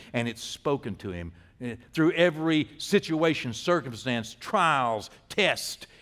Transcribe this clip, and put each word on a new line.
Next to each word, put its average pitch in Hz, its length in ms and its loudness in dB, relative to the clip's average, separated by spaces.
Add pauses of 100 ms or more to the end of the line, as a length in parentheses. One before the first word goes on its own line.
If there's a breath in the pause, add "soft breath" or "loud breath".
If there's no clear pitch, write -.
(120 loud breath)
and 120 140 0
it's 113 160 -6
spoken 123 540 -4
to 101 140 -10
him. 85 220 -8 (280 soft breath)
Eh, 120 160 -8 (160)
through 160 200 4
every 160 560 2 (100)
situation, 160 720 0
circumstance, 120 880 -2
trials, 135 720 2 (180 loud breath)
test, - 580 -2 (160 soft breath)